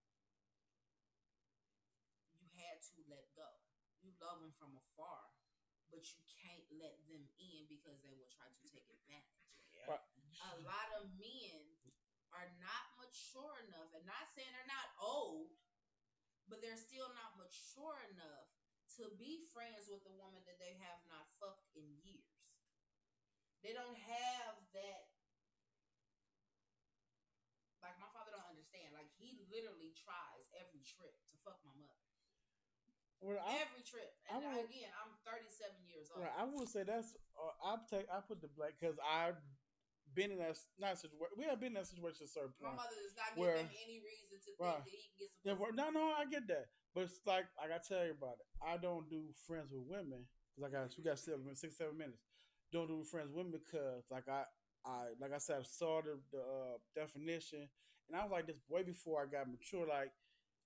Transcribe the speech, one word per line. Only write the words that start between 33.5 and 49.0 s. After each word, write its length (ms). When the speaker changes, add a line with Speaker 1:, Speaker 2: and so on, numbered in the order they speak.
Speaker 1:
Every 200
trip. 280
And 160
Speaker 3:
I 160
will, 80
Speaker 1:
again, 320
I'm 120
thirty-seven 640
years 240
old. 120
Speaker 3:
right, 120
I 80
will 240
say 160
that's, 320
uh, 240
I 120
take, 240
I 80
put 240
the 80
black, 280
'cause 200
I've 400
been 200
in 60
that, 180
not 220
situa-, 360
we 80
have 140
been 140
in 80
that 80
situation 360
at 40
a 40
certain 280
Speaker 1:
My 80
Speaker 3:
point 160
Speaker 1:
mother 160
does 160
not 180
give 60
Speaker 3:
where, 240
Speaker 1:
him 60
any 240
reason 240
to 160
think 160
Speaker 3:
right. 240
Speaker 1:
that 80
he 160
can 100
get 140
some 120
Speaker 3:
Yeah, 120
Speaker 1:
pussy. 80
Speaker 3:
well, 80
no, 180
no, 220
I 160
get 200
that. 200
But 140
it's 160
like, 320
like 160
I 80
tell 180
everybody, 420
I 160
don't 320